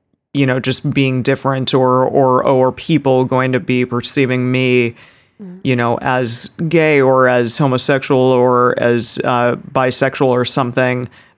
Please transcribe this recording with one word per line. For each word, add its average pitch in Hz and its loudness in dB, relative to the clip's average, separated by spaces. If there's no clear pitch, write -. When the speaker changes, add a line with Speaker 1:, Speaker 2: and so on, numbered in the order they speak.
Speaker 1:
you 139 0
know, 131 0
just 131 -2
being 131 0
different 131 -2
or, 127 2
or, 127 2
or 131 2
people 135 0
going 127 -2
to 127 0
be 123 -2
perceiving 127 -2
me, 123 0
Speaker 2:
Mm. 185 -18
Speaker 1:
you 131 0
know, 120 0
as 127 -4
gay 156 2
or 131 4
as 123 0
homosexual 135 0
or 123 2
as, 120 0
uh, 120 0
bisexual 131 0
or 123 0
something 127 -2